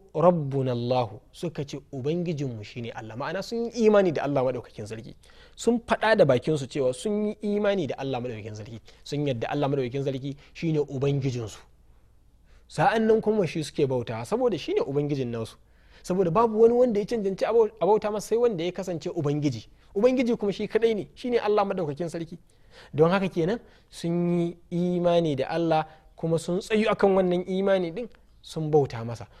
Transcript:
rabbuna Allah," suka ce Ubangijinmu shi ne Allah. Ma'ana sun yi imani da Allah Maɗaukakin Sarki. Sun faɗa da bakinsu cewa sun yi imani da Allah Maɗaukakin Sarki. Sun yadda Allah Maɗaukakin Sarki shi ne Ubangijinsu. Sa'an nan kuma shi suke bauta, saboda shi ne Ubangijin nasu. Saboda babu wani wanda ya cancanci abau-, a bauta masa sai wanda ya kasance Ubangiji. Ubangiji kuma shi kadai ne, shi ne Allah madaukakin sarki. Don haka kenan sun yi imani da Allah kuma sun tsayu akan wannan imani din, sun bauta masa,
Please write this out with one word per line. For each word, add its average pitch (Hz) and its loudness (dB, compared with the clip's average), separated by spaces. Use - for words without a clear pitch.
rabbuna 143 2
Allah," 120 0
suka 156 -8
ce 143 -12
Ubangijinmu 143 -4
shi - -12
ne 113 -8
Allah. 113 -12
Ma'ana 156 -6
sun 233 -6
yi 226 0
imani 202 6
da - -2
Allah 139 0
Maɗaukakin 123 -6
Sarki. 110 -14
Sun 233 0
faɗa 220 2
da 190 8
bakinsu 135 2
cewa 127 -2
sun 208 -2
yi 208 -4
imani 202 0
da 120 -4
Allah 131 -4
Maɗaukakin 110 -8
Sarki. 107 -14
Sun 147 -4
yadda 120 -2
Allah 143 0
Maɗaukakin 135 0
Sarki 135 -4
shi 165 -2
ne 151 2
Ubangijinsu. 135 -2
Sa'an 208 2
nan 220 4
kuma 214 0
shi 156 -4
suke 143 0
bauta, 120 -4
saboda 226 0
shi 330 -6
ne 427 2
Ubangijin 139 -2
nasu. 113 -6
Saboda 180 0
babu 220 2
wani 233 8
wanda 240 4
ya 202 -2
cancanci 202 -2
abau-, 220 4
a 170 2
bauta 208 4
masa 208 -6
sai 220 2
wanda 220 2
ya 175 -4
kasance 180 -6
Ubangiji. 143 -2
Ubangiji 247 2
kuma 202 -2
shi 208 -6
kadai 226 2
ne, 180 -6
shi 247 -8
ne 233 2
Allah 208 2
madaukakin 175 -4
sarki. 165 -10
Don 156 6
haka 190 2
kenan 180 0
sun 175 0
yi 170 -2
imani 170 2
da - 0
Allah 160 0
kuma 165 0
sun 175 -2
tsayu 220 2
akan 196 4
wannan 180 2
imani 190 0
din, 220 -8
sun 156 -6
bauta 131 2
masa, 117 -10